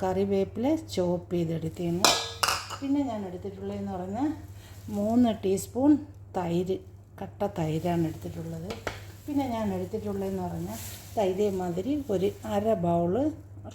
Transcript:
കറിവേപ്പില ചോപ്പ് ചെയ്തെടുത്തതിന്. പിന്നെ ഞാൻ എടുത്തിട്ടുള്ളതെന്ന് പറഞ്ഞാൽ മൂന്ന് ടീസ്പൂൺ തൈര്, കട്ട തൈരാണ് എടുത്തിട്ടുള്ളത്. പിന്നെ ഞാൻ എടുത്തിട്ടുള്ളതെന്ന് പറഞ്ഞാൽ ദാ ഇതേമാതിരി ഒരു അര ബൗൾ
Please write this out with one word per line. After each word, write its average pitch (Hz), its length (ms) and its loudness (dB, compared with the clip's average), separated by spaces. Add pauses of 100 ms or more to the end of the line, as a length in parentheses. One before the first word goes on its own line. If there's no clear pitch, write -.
കറിവേപ്പില 196 680 2 (280)
ചോപ്പ് 180 400 2
ചെയ്തെടുത്തതിന്. 170 680 0 (760)
പിന്നെ 277 300 2
ഞാൻ 214 200 -2
എടുത്തിട്ടുള്ളതെന്ന് 196 640 -6
പറഞ്ഞാൽ 196 380 -2 (680)
മൂന്ന് 226 340 6 (120)
ടീസ്പൂൺ 226 480 4 (460)
തൈര്, 180 380 2 (460)
കട്ട - 200 -6 (160)
തൈരാണ് 165 520 2
എടുത്തിട്ടുള്ളത്. 165 600 -8 (560)
പിന്നെ 277 200 2 (100)
ഞാൻ 220 180 0
എടുത്തിട്ടുള്ളതെന്ന് 196 680 -2
പറഞ്ഞാൽ 175 360 -4 (360)
ദാ 220 80 4 (100)
ഇതേമാതിരി 190 600 0 (200)
ഒരു 190 160 4 (240)
അര 214 200 4 (120)
ബൗൾ 170 280 4 (600)